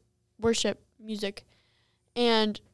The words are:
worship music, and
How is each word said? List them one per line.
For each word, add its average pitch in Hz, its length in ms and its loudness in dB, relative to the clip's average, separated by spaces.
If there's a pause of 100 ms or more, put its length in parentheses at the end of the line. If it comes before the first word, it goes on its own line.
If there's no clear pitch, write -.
(400)
worship 220 440 0 (160)
music, 208 460 -8 (680)
and 220 440 2 (140)